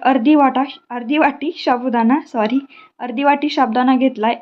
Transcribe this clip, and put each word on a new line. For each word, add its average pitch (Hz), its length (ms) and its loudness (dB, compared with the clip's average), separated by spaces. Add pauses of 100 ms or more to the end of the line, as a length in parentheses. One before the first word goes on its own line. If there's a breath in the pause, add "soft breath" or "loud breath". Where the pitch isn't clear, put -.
अर्धी 269 320 4
वाटा, 262 280 2 (260)
अर्धी 240 280 -6
वाटी 285 380 -2
साबुदाणा, 240 680 0
सॉरी, 233 360 -2 (400 soft breath)
अर्धी 247 240 -6
वाटी 285 260 0
साबुदाणा 254 460 0
घेतलाय, 240 460 0